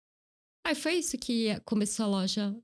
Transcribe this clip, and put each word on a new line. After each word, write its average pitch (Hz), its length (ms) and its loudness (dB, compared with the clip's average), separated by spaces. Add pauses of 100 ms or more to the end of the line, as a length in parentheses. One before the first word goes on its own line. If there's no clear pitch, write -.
(680)
Aí 330 80 2
foi - 220 0
isso - 200 0
que 226 480 0
começou 214 400 0
a 208 40 2
loja. 202 560 0